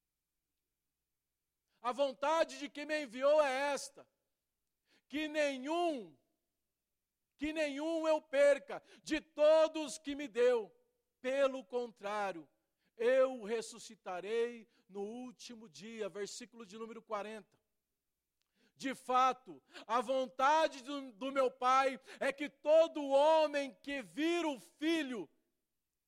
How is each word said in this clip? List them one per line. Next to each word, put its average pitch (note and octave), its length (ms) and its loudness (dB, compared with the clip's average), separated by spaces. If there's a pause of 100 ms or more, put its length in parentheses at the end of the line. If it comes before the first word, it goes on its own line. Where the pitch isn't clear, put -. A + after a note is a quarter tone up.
(1800)
A A#3+ 120 -2
vontade C4+ 680 0
de C#4+ 80 -8
quem D4 180 -10
me D4+ 180 -2
enviou C#4 380 4
é C#4 320 0
esta: - 320 -10 (1000)
que D4+ 220 -4
nenhum, C#4+ 840 -2 (1200)
que D4+ 160 -6
nenhum D#4 520 -2
eu D#4 160 2
perca C#4 640 2 (180)
de D4 200 -4
todos D#4 760 2
que C#4+ 160 -8
me C#4+ 140 -8
deu. A#3 420 2 (520)
Pelo C4 420 0
contrário, G3+ 840 -6 (520)
eu C4 460 2
ressuscitarei A3 1200 -6 (220)
no G3 140 -8
último A#3 680 -14
dia. G3+ 400 -10
Versículo G#3 560 -12
de F#3+ 120 -18
número A3+ 240 -14
quarenta. G#3+ 540 -10 (1200)
De C4+ 140 -6
fato, B3 680 0 (280)
a A#3 140 0
vontade C4 840 0
do, C4+ 300 -10
do B3 180 -8
meu C4+ 180 2
Pai C4 500 2 (200)
é C4+ 120 0
que C#4+ 160 -8
todo D#4 600 2
homem C#4+ 760 4
que C#4 220 -8
vir D#4+ 420 -2
o C#4 140 -4
Filho C#4+ 680 -4 (800)